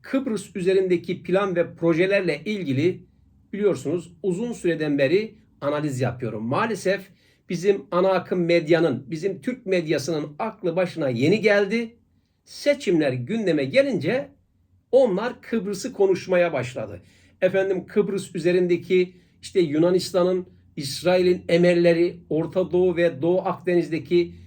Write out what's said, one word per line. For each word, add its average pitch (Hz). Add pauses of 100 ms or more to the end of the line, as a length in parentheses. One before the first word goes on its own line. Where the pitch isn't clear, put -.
Kıbrıs 254
üzerindeki 185
plan 190
ve 165
projelerle 170
ilgili 175 (480)
biliyorsunuz 175 (100)
uzun 208
süreden 156
beri 180 (260)
analiz 143
yapıyorum. 110
Maalesef 196 (380)
bizim 190
ana 185
akım 185
medyanın, 165
bizim 180
Türk -
medyasının 156
aklı 180
başına 170
yeni 147
geldi. 208 (480)
Seçimler 175
gündeme 156
gelince 240 (640)
onlar 233
Kıbrıs'ı 202
konuşmaya 180
başladı. 113 (380)
Efendim 190
Kıbrıs 196
üzerindeki 180 (280)
işte -
Yunanistan'ın, 180 (300)
İsrail'in 180
emelleri, 175 (120)
Orta 165
Doğu 180
ve 156
Doğu 180
Akdeniz'deki 175 (120)